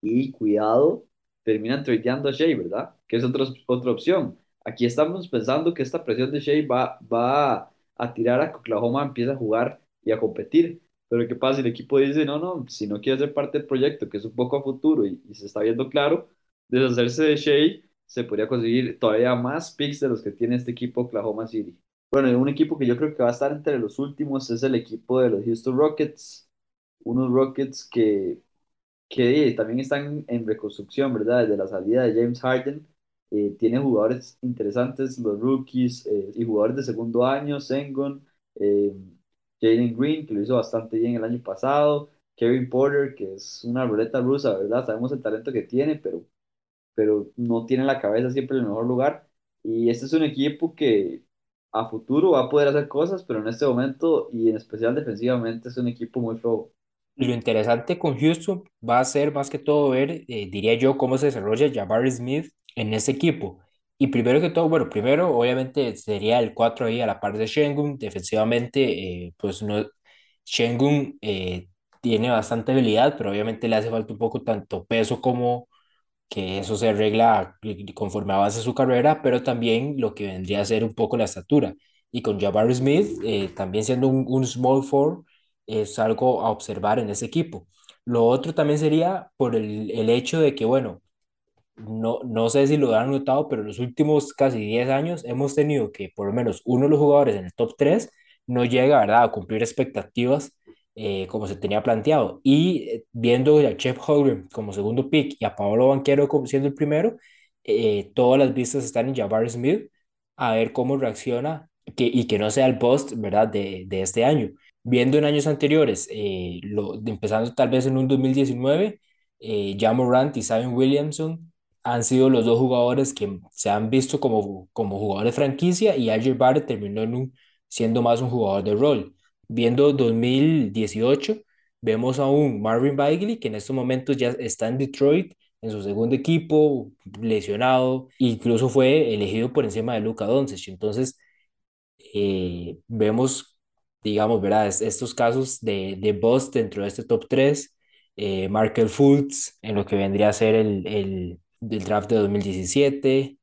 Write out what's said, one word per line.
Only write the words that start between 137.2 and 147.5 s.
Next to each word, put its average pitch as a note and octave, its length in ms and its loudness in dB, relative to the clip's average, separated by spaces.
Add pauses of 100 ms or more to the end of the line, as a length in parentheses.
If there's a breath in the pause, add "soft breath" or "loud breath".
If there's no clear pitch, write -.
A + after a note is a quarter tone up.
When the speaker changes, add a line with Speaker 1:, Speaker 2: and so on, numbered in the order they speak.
Speaker 2:
lesionado, B2+ 880 0 (100)
incluso A#2+ 520 2
fue C3 420 4
elegido A2 400 -2
por C#3 140 2
encima A2 260 -4
de A2 80 -2
Luka A2 240 -4
Doncic. B2 440 -2
Entonces, G#2+ 500 -4 (960)
eh, F2+ 640 -4 (100)
vemos, A2+ 680 0 (440)
digamos, G#2+ 380 0
¿verdad? G#2 260 2
Es-, G2+ 160 -2
estos A2+ 320 -4
casos B2+ 460 0
de, G2 380 -4
de G#2 140 0
bust A#2 420 2
dentro - 280 -2
de G3+ 60 -2
este A2+ 160 -10
top A3+ 240 0
tres, C#3 480 0 (400)